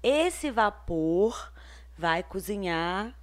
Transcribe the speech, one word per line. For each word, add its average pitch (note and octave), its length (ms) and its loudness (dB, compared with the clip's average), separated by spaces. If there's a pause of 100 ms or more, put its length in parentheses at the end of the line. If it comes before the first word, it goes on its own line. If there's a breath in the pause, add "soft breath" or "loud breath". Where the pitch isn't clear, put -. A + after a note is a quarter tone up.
Esse D4+ 480 2
vapor G3+ 1000 0 (440 loud breath)
vai E3 240 0
cozinhar F#3 1000 -4